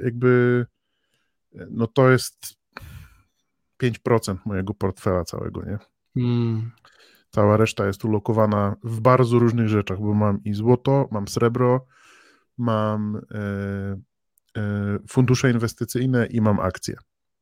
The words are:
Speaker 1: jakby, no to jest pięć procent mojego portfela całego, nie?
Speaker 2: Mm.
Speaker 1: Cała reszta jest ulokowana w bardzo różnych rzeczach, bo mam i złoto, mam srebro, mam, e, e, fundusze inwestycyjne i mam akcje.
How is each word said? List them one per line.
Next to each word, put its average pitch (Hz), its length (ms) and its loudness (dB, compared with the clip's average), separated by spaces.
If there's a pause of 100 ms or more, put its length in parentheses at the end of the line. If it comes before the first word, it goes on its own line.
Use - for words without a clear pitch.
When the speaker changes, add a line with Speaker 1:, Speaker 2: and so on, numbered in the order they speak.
Speaker 1:
jakby, 123 600 2 (1040)
no 113 160 -4
to 131 240 4
jest - 500 -2 (1160)
pięć 120 220 -2
procent 110 480 -2
mojego 98 280 -4
portfela 95 500 -2
całego, - 400 -10
nie? 104 140 -8 (440)
Speaker 2:
Mm. 117 480 -2 (600)
Speaker 1:
Cała 104 260 4
reszta 110 300 0
jest 98 180 -6
ulokowana 104 800 0
w 113 160 -6
bardzo 123 380 4
różnych 117 300 2
rzeczach, 101 320 0
bo 104 140 0
mam 104 300 0
i 104 100 -4
złoto, 123 560 2
mam 101 180 -6
srebro, 123 580 0 (720)
mam, 107 580 -2
e, - 240 -10 (1200)
e, 101 380 -2 (100)
fundusze 127 420 2
inwestycyjne 117 760 -2
i 117 140 -2
mam 107 200 2
akcje. - 360 -6 (460)